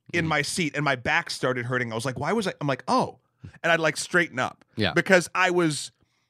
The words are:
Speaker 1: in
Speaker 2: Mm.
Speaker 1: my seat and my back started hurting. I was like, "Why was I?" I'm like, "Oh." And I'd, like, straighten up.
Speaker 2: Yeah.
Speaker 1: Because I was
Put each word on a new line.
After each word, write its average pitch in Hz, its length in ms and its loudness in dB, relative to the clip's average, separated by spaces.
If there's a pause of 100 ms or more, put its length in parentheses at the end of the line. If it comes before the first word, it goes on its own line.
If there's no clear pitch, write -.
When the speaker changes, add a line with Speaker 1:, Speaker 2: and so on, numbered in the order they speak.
(120)
Speaker 1:
in 170 120 0
Speaker 2:
Mm. 160 40 -2
Speaker 1:
my 147 140 2
seat 151 320 -2
and 147 100 -2
my 139 120 2
back 151 340 -2
started 127 360 -2
hurting. 123 260 -2
I - 20 -6
was 117 100 -4
like, 123 140 -4
"Why 147 140 -2
was 208 160 0
I?" - 120 -6
I'm 147 60 -4
like, 135 220 -2
"Oh." 247 300 0 (440)
And 165 80 0
I'd, 165 80 4
like, 156 180 0
straighten 165 440 0
up. - 240 -4 (100)
Speaker 2:
Yeah. 98 200 0
Speaker 1:
Because 175 400 4
I 185 160 4
was 165 420 0 (380)